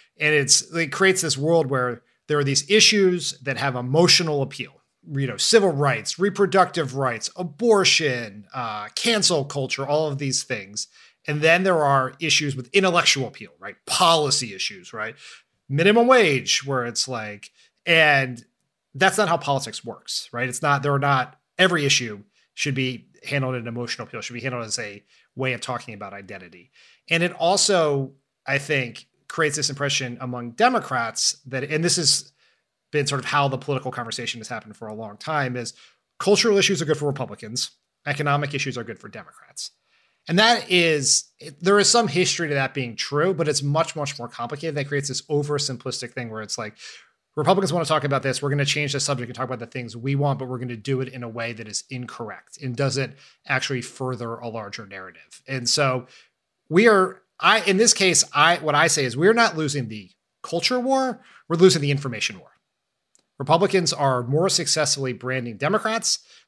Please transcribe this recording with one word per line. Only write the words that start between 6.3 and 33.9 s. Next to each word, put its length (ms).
rights, 400
abortion, 1160
uh, 420
cancel 500
culture, 420
all 220
of 100
these 240
things. 460
And 140
then 220
there 200
are 380
issues 340
with 200
intellectual 540
appeal, 300
right? 180
Policy 680
issues, 380
right? 220
Minimum 380
wage, 580
where 220
it's 220
like, 420
and 600
that's 240
not 100
how 80
politics 480
works, 480
right? 160
It's 140
not, 200
there 120
are 40
not, 400
every 260
issue 380
should 200
be 320
handled 320
in 100
emotional 400
appeal, 140
should 140
be 60
handled 240
as 140
a 240
way 180
of 80
talking 340
about 200
identity. 560
And 120
it 100
also, 800
I 120
think, 480
creates 280
this 120
impression 520
among 320
Democrats 840
that, 180
and 200
this 120
has 360
been 140
sort 140
of 60
how 220
the 100
political 320